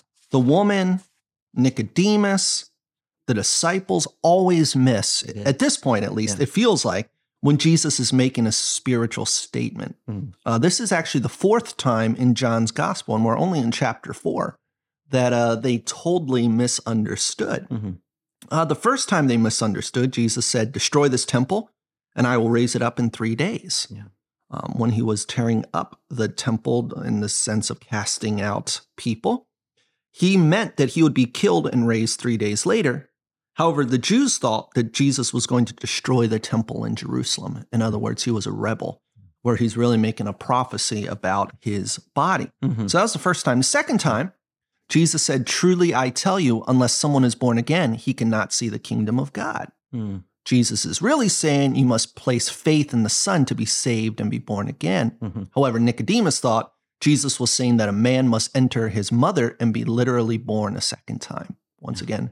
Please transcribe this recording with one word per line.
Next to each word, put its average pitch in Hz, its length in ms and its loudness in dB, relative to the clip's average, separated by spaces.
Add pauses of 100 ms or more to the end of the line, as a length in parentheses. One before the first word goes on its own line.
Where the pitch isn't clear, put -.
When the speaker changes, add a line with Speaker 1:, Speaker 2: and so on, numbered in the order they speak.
(320)
Speaker 1:
The 135 80 4
woman, 185 600 2 (540)
Nicodemus, 190 1160 0 (560)
the 127 80 0
disciples 175 760 0 (140)
always 175 520 4
miss, 127 500 2 (100)
Speaker 2:
Yeah. 104 100 -10
Speaker 1:
at 139 140 2
this 277 180 0
point 107 280 0
at 98 100 -4
least, 107 240 -2
Speaker 2:
Yeah. 139 60 0
Speaker 1:
it 123 40 2
feels 208 360 2
like, 95 260 -2 (300)
when 147 180 4
Jesus 160 420 2
is 117 120 -2
making 127 360 2
a 107 40 0
spiritual - 760 -2
statement. - 680 -6 (160)
Speaker 2:
Mm. 101 220 -8 (120)
Speaker 1:
Uh, 113 140 0
this 160 220 2
is 226 100 -4
actually 165 300 0
the 117 80 0
fourth - 480 0
time 113 400 0
in 123 180 4
John's 113 380 0
gospel, 147 420 -4
and 110 100 2
we're 117 140 2
only 170 220 0
in 117 100 0
chapter - 420 -4
four, - 440 -4 (540)
that, 123 220 2
uh, 117 220 2
they 120 240 0
totally 131 680 0
misunderstood. 113 1200 -2
Speaker 2:
Mm-hmm. 107 200 -6 (600)
Speaker 1:
Uh, 160 140 2
the 147 100 0
first 254 340 0
time 160 200 2
they 120 80 4
misunderstood, 113 760 0
Jesus 117 340 0
said, 113 260 0
"Destroy 143 360 2
this 127 160 0
temple, 185 460 0 (460)
and 127 100 2
I 123 120 2
will 113 120 2
raise 120 240 2
it 120 80 -2
up 120 160 -2
in 120 120 0
three 113 240 -4
days." 175 560 -4
Speaker 2:
Yeah. 104 140 -16 (460)
Speaker 1:
Um, - 260 -10
when 117 160 0
he 113 100 0
was 110 240 -2
tearing 117 380 0 (100)
up - 340 -6
the 113 200 -2
temple 120 640 -2 (100)
in 107 180 -2
the 104 80 -4
sense 107 420 -2
of - 100 -10
casting 104 600 -4
out 101 400 -4 (160)
people, 190 500 -4 (640)
he 190 280 2
meant 180 400 2
that 135 120 2
he 165 120 0
would 151 120 6
be 131 120 2
killed 170 400 0
and 120 200 0
raised 113 320 0
three 120 200 -2
days 104 260 -2
later. 165 460 0 (440)
However, 151 300 2
the 127 140 2
Jews 233 400 2
thought 110 360 -2
that 117 200 0
Jesus 135 400 0
was 123 120 -2
going 123 200 2
to - 80 -8
destroy 127 540 0
the 110 100 0
temple 113 460 -4
in 113 100 -4
Jerusalem. 117 800 -6
In 113 100 0
other 110 160 0
words, 113 260 -4
he 123 60 -2
was 107 160 -2
a 101 60 -4
rebel, 104 500 -6 (400)
where 120 140 0
he's 113 200 0
really 120 220 2
making 110 300 0
a 101 40 -4
prophecy 113 760 -4
about 98 540 -2
his 104 380 -4 (160)
body. 160 360 0 (140)
Speaker 2:
Mm-hmm. 113 220 -2
Speaker 1:
So 98 120 0
that 185 40 4
was 226 100 0
the 160 60 -4
first 175 260 -2
time. 123 140 2
The 131 60 2
second 294 340 0
time, 139 340 -2 (560)
Jesus 160 340 2
said, 135 240 0
"Truly 175 480 2
I 127 140 0
tell 190 320 0
you, 120 260 2
unless 127 280 4
someone 139 300 2
is 120 100 2
born 117 240 0
again, 139 360 0
he 127 200 -4
cannot 113 400 -2
see 120 160 -2
the 107 80 -6
kingdom 110 420 -2
of 139 140 -6
God." - 360 -8 (240)
Speaker 2:
Mm. 101 280 -8 (220)
Speaker 1:
Jesus 120 420 0
is - 160 -6
really 247 260 2
saying 143 460 2
you 139 100 4
must 120 320 0
place 123 320 -2
faith 151 460 0
in 117 80 2
the 107 80 0
Son - 340 0
to 127 100 -2
be 113 120 -4
saved 110 540 -2
and 104 100 -2
be 113 80 -4
born 101 280 -6
again. 151 540 -2
Speaker 2:
Mm-hmm. 107 220 -8 (120)
Speaker 1:
However, 131 240 2
Nicodemus 127 600 0
thought 113 320 0 (300)
Jesus 139 360 2
was 120 120 0
saying 123 260 2
that 107 140 2
a - 20 -2
man 127 360 4
must 117 280 0
enter 123 320 2
his 107 240 -4
mother 127 480 2
and 113 140 2
be 113 100 -4
literally 120 540 0
born 107 360 -4
a 98 60 -8
second - 400 -8
time. - 360 -12 (240)
Once 120 200 -10
Speaker 2:
Yeah. - 40 -10
Speaker 1:
again, 110 280 -6